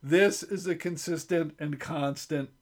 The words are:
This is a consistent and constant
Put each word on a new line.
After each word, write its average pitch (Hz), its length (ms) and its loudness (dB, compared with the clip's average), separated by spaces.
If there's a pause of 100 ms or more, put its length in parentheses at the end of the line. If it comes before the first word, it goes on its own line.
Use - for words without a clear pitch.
This 185 440 4
is 185 240 -6
a 170 80 0
consistent 165 800 -2
and 147 220 -4
constant 139 680 -2 (120)